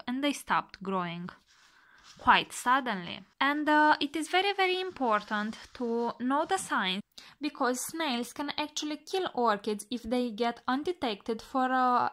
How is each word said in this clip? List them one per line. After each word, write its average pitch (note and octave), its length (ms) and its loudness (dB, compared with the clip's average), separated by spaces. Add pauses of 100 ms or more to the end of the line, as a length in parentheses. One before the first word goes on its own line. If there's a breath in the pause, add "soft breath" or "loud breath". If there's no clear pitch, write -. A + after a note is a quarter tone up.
and B3+ 160 -4
they C#4+ 100 2
stopped - 480 -4
growing F3+ 480 -4 (920 soft breath)
quite - 340 6
suddenly. A#3+ 680 0 (220)
And, C#4+ 260 2
uh, D4+ 320 6
it C#4+ 160 -4
is D#4 140 -4
very, F#4+ 240 2
very F#4 260 2
important A3 800 -2 (160)
to A#3 460 -2
know C#4 260 0
the F#4+ 120 0
signs, G3+ 440 -2 (400 loud breath)
because B3+ 400 -2
snails B3+ 500 -4
can C#4+ 260 -6
actually D4+ 400 -4
kill F#4 360 -4
orchids G#3+ 580 0
if A#3+ 120 -6
they B3 260 -2
get A#3 380 -2
undetected B3 760 -4
for, B3+ 300 0
uh, B3 420 2